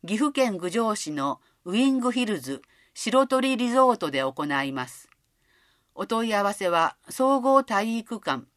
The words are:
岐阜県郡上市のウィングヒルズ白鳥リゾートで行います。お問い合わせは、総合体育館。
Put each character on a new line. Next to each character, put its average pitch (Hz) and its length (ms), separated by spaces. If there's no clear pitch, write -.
岐 180 80
阜 277 180
県 247 260
郡 175 120
上 220 240
市 156 180
の 143 300
ウ 175 80
ィ 262 180
ン 262 60
グ 247 140
ヒ 247 120
ル 214 160
ズ 131 220
白 254 320
鳥 262 320
リ 240 140
ゾ 262 180
ー 233 80
ト 151 140
で 135 100
行 135 240
い 139 100
ま 127 140
す。 - 220
お 196 60
問 226 240
い 214 60
合 202 80
わ 202 100
せ 190 160
は、 165 260
総 262 320
合 269 220
体 226 340
育 226 220
館。 131 240